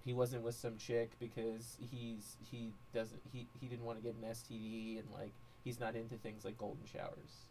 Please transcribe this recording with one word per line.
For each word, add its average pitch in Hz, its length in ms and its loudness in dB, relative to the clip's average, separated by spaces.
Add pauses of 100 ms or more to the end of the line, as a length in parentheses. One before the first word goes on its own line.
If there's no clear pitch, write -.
he 123 100 4
wasn't 123 280 8
with 117 120 4
some 113 240 0
chick 117 400 6
because 113 580 0 (140)
he's, 117 460 -4 (140)
he 117 220 -2 (220)
doesn't, 113 260 2 (120)
he, 120 140 -4 (140)
he 135 60 -4
didn't 120 180 -2
wanna 113 160 0
get 113 140 0
an 113 160 -4
S 113 120 -2
T 117 140 -6
D 110 420 0
and, 104 100 -6 (100)
like, 101 140 -2 (320)
he's 120 160 0
not 117 160 4
into 117 200 0
things 107 280 -4
like 107 120 0
golden - 340 -2
showers. - 600 -4